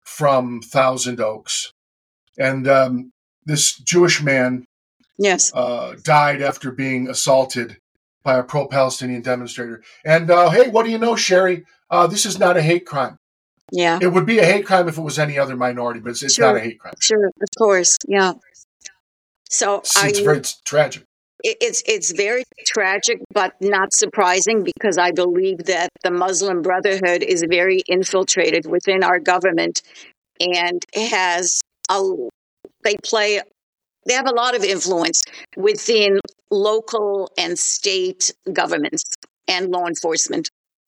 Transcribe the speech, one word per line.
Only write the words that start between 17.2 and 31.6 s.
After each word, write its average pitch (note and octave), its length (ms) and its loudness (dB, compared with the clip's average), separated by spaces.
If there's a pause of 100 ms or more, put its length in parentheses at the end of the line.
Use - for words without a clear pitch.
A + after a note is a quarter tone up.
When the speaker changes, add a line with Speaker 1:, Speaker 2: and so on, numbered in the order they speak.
Speaker 2:
of G3 220 -6 (100)
course, G3 380 4 (100)
yeah. G3 260 2 (1160)
So G3+ 300 0
Speaker 1:
It's, - 160 0
Speaker 2:
are G3+ 120 4
Speaker 1:
it's G3+ 100 0
Speaker 2:
you G3+ 60 0
Speaker 1:
very, D3 140 4
it's - 240 -10
tragic. - 420 0 (400)
Speaker 2:
It, A3 160 -2
it's, A#3 260 -2
it's G#3 260 -2
very G#3 320 -2 (220)
tragic, G3 540 0 (120)
but F#3 280 0
not F#3+ 340 0
surprising, G3 720 2
because F3 340 -2
I F3+ 140 2
believe F3+ 540 0
that F3+ 220 -2 (140)
the F#3 80 0
Muslim F3+ 520 -2
Brotherhood F#3 600 0
is E3+ 260 0
very F3+ 400 2
infiltrated F3+ 760 0
within F#3 360 0
our F3+ 180 2
government E3+ 600 0 (580)
and F3 420 -2 (120)
has F#3 680 -2 (300)